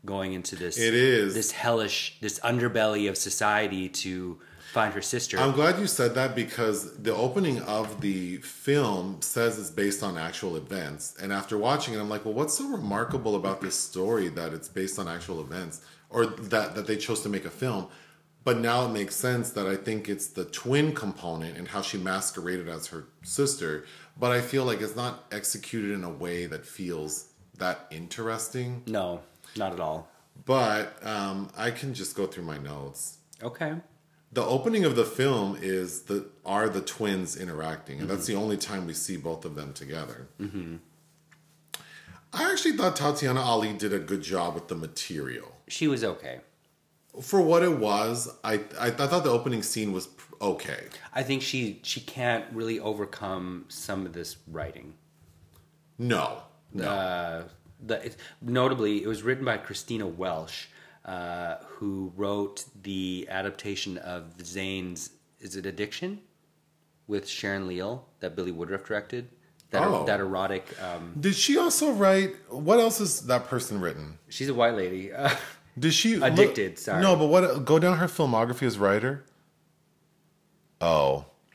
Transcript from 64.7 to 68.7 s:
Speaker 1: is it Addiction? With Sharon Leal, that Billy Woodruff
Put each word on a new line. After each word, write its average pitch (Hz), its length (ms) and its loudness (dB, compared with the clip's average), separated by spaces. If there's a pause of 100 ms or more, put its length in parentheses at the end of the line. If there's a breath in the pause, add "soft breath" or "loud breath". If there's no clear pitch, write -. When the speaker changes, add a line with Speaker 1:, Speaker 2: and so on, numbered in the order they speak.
Speaker 1:
is 95 160 -12
it 95 120 -6
Addiction? 107 520 -6 (840)
With 101 220 -4
Sharon 98 400 -2
Leal, 95 400 -6 (140)
that 90 140 -4
Billy 90 160 -2
Woodruff 87 340 -6